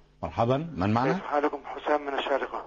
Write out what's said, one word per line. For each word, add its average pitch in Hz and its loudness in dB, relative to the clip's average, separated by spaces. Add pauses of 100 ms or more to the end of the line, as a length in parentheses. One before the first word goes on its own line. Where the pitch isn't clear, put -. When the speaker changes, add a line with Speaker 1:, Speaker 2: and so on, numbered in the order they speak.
(240)
Speaker 1:
مرحبا، 117 2 (180)
من 101 2
معنا؟ 127 4
Speaker 2:
كيف 196 -2
حالكم؟ 147 0
حسام 147 -2
من 143 -4
الشارقة. 127 -2